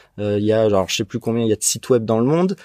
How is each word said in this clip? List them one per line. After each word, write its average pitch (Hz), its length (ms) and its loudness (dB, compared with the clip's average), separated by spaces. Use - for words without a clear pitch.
Euh, 104 220 -2
il 104 60 -2
y 107 80 2
a, 110 100 2
alors, 101 260 2
je - 60 -6
sais 113 80 -2
plus 113 160 -8
combien 117 240 -2
il 113 60 0
y 107 40 2
a - 20 -2
de - 60 -8
sites - 280 -6
web 120 140 4
dans 110 140 0
le 117 80 2
monde, 175 400 2